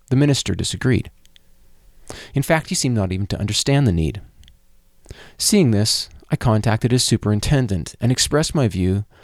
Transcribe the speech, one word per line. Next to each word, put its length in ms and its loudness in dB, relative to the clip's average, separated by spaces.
The 60 2
minister 400 2
disagreed. 560 -2
In 80 0
fact, 280 -2
he 40 -4
seemed 220 -2
not 160 -2
even 160 -4
to 100 -4
understand 480 0
the 60 4
need. 280 -2
Seeing 320 4
this, 380 0
I 40 -2
contacted 540 0
his 140 2
superintendent 960 0
and 100 2
expressed 460 0
my 100 2
view 380 0